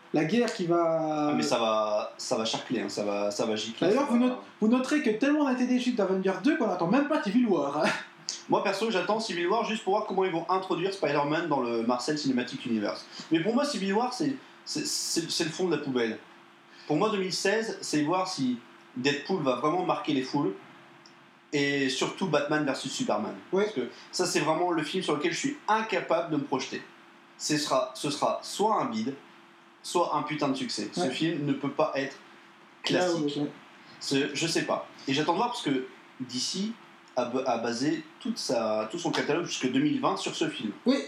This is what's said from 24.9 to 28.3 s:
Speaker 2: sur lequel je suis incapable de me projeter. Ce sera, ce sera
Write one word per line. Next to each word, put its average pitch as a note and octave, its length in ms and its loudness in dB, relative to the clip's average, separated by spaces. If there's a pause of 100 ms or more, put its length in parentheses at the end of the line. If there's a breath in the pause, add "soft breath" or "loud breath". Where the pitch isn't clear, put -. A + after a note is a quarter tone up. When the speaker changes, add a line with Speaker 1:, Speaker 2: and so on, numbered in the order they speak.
Speaker 2:
sur - 140 0
lequel E3+ 160 -2
je - 40 -4
suis - 200 -2 (100)
incapable F3 640 0
de D3+ 60 0
me C#3 60 0
projeter. - 380 -4 (560)
Ce D3+ 200 -2
sera, C#3 360 0
ce - 160 -6
sera B2 320 0